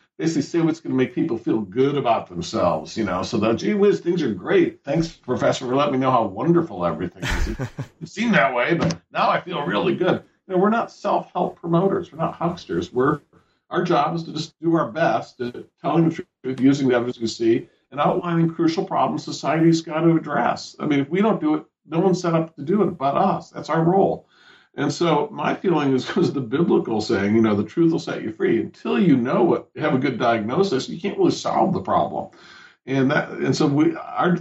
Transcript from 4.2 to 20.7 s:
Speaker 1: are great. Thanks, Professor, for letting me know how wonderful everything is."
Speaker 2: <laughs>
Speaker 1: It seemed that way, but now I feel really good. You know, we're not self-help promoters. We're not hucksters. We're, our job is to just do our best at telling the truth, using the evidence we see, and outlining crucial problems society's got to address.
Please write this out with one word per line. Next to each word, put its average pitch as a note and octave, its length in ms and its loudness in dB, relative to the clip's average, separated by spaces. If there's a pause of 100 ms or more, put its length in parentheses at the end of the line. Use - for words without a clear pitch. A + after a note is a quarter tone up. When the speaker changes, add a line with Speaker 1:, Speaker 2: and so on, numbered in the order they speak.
Speaker 1:
are A#2 120 -2
great. F3 500 0
Thanks, D#3+ 240 0
Professor, B2 580 -2
for B2 80 -2
letting C#3 200 2
me B2+ 40 0
know C3 120 2
how A#2 160 4
wonderful G#2+ 580 0
everything F2 380 -4
is." - 340 -2
Speaker 2:
<laughs> C3 120 -6 (340)
Speaker 1:
It D#3+ 80 -12
seemed G#3+ 240 0
that B2 200 2
way, C3+ 200 0
but E3 240 -2 (120)
now G3 200 0
I E3+ 100 0
feel E3+ 240 -6
really F#3 320 0
good. E3+ 260 0 (240)
You F#3+ 80 -6
know, F3+ 60 2
we're G3+ 80 4
not A3+ 240 0
self-help F3+ 640 -4
promoters. F3+ 540 0
We're - 60 -14
not - 160 -4
hucksters. - 580 -6
We're, C3+ 300 -2 (480)
our E3+ 120 -2
job E3 320 0
is E3 100 -6
to - 100 -14
just - 260 -10
do E3 160 2
our A#2 160 -2
best D3 480 -2
at B2 140 -8 (260)
telling D#3+ 300 2
the - 40 -2 (280)
truth, C3 180 -6
using C#3 260 4
the B2 80 4
evidence A#2+ 240 0
we A#2 100 -2
see, A#2 380 0 (240)
and C3 80 -10
outlining E3 520 2
crucial E3+ 340 0
problems C#3+ 400 -2
society's D#3+ 560 2
got D#3 220 -4
to E3 140 6
address. - 640 -2